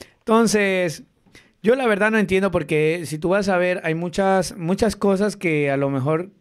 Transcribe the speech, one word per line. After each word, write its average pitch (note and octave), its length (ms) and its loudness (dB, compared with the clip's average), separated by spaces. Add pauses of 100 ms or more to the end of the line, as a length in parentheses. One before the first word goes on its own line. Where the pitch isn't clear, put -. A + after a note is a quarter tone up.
(200)
Entonces, G3 840 2 (580)
yo A3+ 140 4
la C4 120 -2
verdad G#3 240 2
no A3 60 2
entiendo F#3+ 340 0
porque D#3+ 540 0
si D3+ 140 -8
tú D#3 100 -2
vas G3 200 0
a F#3 80 2
ver, F3+ 260 0
hay D#3+ 120 -2
muchas, F#3 600 0
muchas G3 380 0
cosas G3 400 0
que D3+ 360 0
a C3+ 60 0
lo C#3 120 0
mejor D#3 520 -2